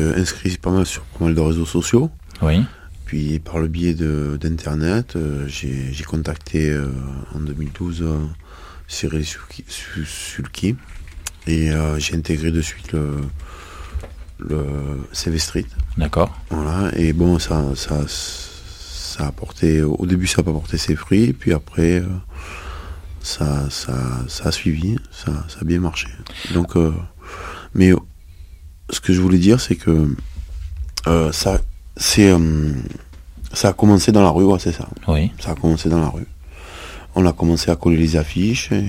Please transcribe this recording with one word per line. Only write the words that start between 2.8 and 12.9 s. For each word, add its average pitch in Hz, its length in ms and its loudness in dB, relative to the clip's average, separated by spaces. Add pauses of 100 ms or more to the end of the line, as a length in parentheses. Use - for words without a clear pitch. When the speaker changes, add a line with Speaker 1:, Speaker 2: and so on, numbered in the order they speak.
Speaker 1:
Puis, 76 340 -2
par 78 180 -8
le 80 100 2
biais 85 280 0
de, 76 440 -2
d'Internet, 80 760 -2
euh, 73 320 -2
j'ai, 67 440 -6
j'ai 76 120 -8
contacté, 78 680 -2
euh, 73 160 0 (480)
en 76 60 -8
deux 73 180 -6
mille 76 140 -6
douze, 85 320 -6
euh, 78 160 0 (680)
Cyril 78 380 -4
Sulky, - 420 -14
Su-, - 380 -10
Sulky. - 680 -6 (720)
Et, 80 240 2
euh, 78 260 0
j'ai 76 180 -4
intégré 80 360 -2
de 82 100 0
suite - 300 -10